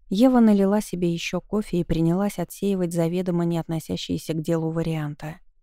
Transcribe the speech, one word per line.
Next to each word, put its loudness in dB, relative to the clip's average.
Ева 6
налила 6
себе -2
еще -4
кофе -4
и 0
принялась 0
отсеивать -2
заведомо 0
не 0
относящиеся -6
к -2
делу -2
варианты. -6